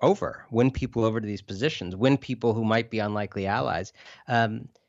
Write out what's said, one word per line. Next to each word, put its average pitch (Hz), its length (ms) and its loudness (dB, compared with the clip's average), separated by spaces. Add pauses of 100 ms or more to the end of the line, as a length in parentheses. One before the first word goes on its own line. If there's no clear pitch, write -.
over, 175 500 0
win 123 200 4
people 117 340 -2
over 110 160 0
to 107 60 -6
these 101 160 -6
positions, 98 520 -4
win 131 220 4
people 117 360 -2
who 113 120 0
might 113 240 2
be 110 100 -4
unlikely 104 480 -4
allies, 104 460 -4 (340)
um, 117 400 0 (220)